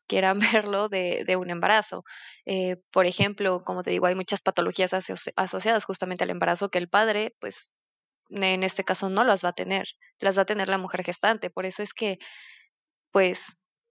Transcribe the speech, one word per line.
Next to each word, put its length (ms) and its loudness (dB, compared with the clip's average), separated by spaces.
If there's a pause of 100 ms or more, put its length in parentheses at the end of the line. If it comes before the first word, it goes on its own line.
quieran 320 2
<laughs> 260 2
verlo, 240 -2
de, 380 -2
de 100 2
un 140 -4
embarazo. 540 0 (420)
Eh, 300 -2 (160)
por 140 4
ejemplo, 580 0
como 180 -4
te 80 -4
digo, 160 2
hay 80 2
muchas 260 -4
patologías 520 0
asoci-, 440 -4
asociadas 480 0
justamente 400 -4
al 60 -2
embarazo 400 0
que 80 0
el 100 -2
padre, 520 2
pues, 320 -12 (580)
en 320 0
este 220 0
caso 260 -2
no 140 4
las 200 4
va 60 2
a 20 -2
tener, 340 -4 (320)
las 200 2
va 40 4
a 40 4
tener 220 -2
la 100 2
mujer 260 -4
gestante. 460 0
Por 160 -6
eso 160 -6
es 120 -8
que, 240 -4 (920)
pues, 480 0 (320)